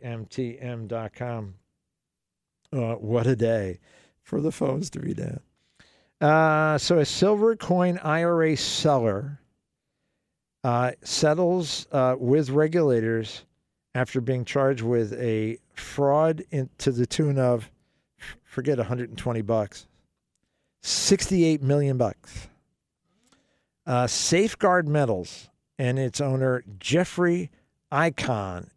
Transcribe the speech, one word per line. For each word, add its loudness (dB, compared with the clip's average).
M -8
T -6
M -8
dot -8
com. -8
Uh, -4
what 0
a 2
day 0
for -4
the -2
phones -4
to -10
be -6
down. -8
Uh, 4
so 2
a 6
Silvercoin 2
I 0
R 2
A 2
seller, 0
uh, 0
settles, 0
uh, 2
with 2
regulators 0
after -2
being -2
charged 0
with 0
a -2
fraud 0
in, -4
to 0
the 0
tune 0
of, 0
forget -2
a -2
hundred -4
and -14
twenty -4
bucks, -2
sixty-eight 2
million 2
bucks. -4
Uh, 2
Safeguard 2
Metals -2
and 0
its -2
owner, 0
Jeffrey 0
Icahn, -2